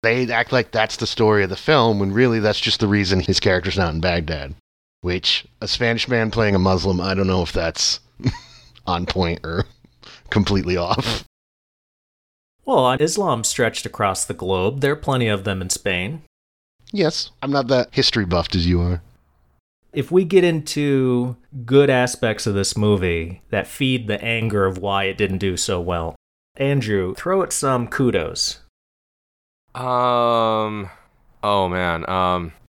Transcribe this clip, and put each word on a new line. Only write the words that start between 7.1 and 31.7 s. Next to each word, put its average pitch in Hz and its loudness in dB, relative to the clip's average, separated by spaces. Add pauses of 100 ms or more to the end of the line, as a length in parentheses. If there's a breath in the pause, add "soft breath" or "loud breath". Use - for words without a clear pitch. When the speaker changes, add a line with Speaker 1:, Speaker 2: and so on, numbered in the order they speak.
Speaker 1:
don't 95 0
know 92 2
if 85 -6
that's - -2 (180)
<laughs> - -8
on 87 -2
point 87 -2
or 82 -4 (640 loud breath)
completely 95 0
off. 110 -2 (1400)
Speaker 2:
Well, 143 4
Islam 151 0
stretched - -2
across - -2
the 104 -6
globe. 95 0
There 139 2
are 147 -2
plenty 127 0
of 101 -2
them 95 -2
in 90 -8
Spain. 101 -4 (680)
Speaker 1:
Yes, 175 -2 (120)
I'm 139 -4
not 135 0
that 127 2
history 120 2
buffed 87 0
as 85 2
you 87 4
are. 87 -2 (880)
Speaker 2:
If - -4
we 185 6
get 180 4
into 139 0 (280)
good 135 6
aspects 123 0
of 104 0
this 98 0
movie 92 0
that 98 -4
feed 127 -2
the 104 -4
anger 110 0
of 95 -2
why 98 -2
it 95 -2
didn't 95 -2
do 92 -2
so 90 -2
well, 85 -4 (420)
Andrew, 107 0
throw 190 -2
it 175 -2
some 127 -2
kudos. 95 -2 (1120)
Speaker 3:
Um, 117 0 (520 loud breath)
oh 101 2